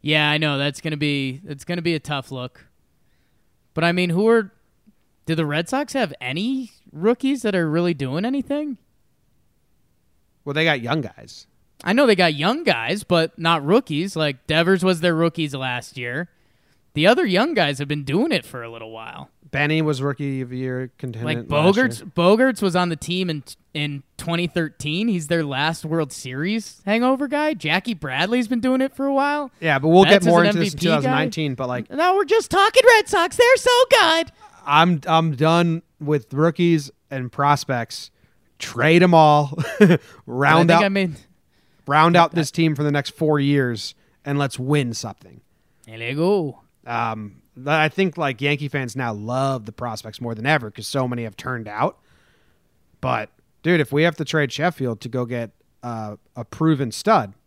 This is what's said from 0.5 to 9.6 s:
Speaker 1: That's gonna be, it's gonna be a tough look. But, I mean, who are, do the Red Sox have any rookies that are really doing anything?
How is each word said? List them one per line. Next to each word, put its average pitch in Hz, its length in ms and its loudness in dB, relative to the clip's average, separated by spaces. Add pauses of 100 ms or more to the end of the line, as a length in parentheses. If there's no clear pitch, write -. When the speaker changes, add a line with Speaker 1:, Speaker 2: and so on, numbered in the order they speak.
Speaker 1:
That's 143 220 -4
gonna 156 160 -6
be, 143 500 -4
it's 143 180 -14
gonna 175 180 -8
be 170 120 -2
a 147 60 -4
tough 143 320 -8
look. 127 340 -14 (1080)
But, 160 100 -2
I 170 80 2
mean, 180 180 0
who 190 180 0
are, 226 240 0 (720)
do 160 80 -2
the 160 100 -2
Red 151 240 -4
Sox 269 240 -4
have 214 280 -4
any 214 520 -6 (200)
rookies 247 500 -2
that 208 120 -2
are 170 140 0
really 170 240 0
doing 143 320 -4
anything? 277 540 -6 (1700)